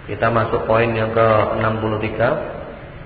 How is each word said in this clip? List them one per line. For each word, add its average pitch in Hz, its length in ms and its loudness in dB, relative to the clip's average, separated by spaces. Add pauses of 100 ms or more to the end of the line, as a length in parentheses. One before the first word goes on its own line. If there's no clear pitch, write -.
(120)
kita 113 160 0
masuk 117 400 0
poin 113 240 4
yang 110 240 -2
ke 113 120 6 (280)
enam 110 240 0
puluh 110 240 -2
tiga. 123 320 0 (680)